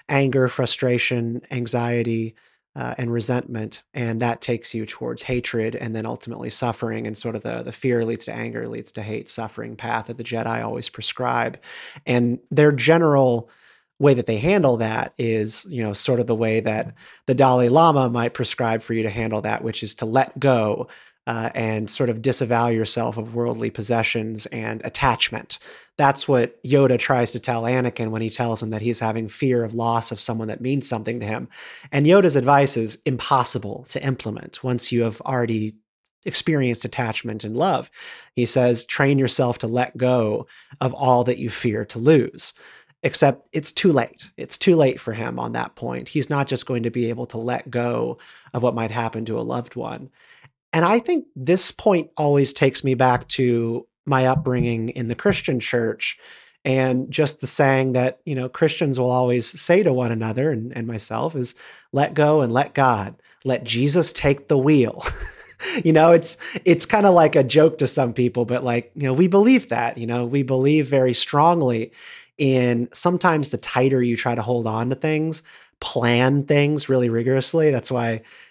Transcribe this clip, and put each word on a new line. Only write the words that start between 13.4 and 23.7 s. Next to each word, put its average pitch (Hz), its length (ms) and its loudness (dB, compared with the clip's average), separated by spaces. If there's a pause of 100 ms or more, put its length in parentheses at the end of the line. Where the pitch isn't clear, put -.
way 139 160 6
that 120 140 0
they 113 100 -2
handle 147 400 2
that 110 400 -4
is, 110 520 -2
you 131 120 -6
know, 107 120 -2
sort 123 260 0
of 120 80 -2
the 117 80 0
way 110 240 0
that 110 340 -4 (320)
the 135 80 0
Dalai 127 360 6
Lama 143 400 6
might 120 240 -2
prescribe 113 500 -2
for 117 100 -6
you 113 100 0
to 110 60 -2
handle 107 320 -4
that, 107 220 -4
which 113 180 -6
is 107 140 -8
to - 100 -6
let 131 340 0
go, 120 480 2 (400)
uh, 113 280 -4
and 110 340 -2
sort 127 200 -2
of 113 120 -4
disavow 120 460 2
yourself 113 500 -2
of 113 160 -8
worldly 117 380 -2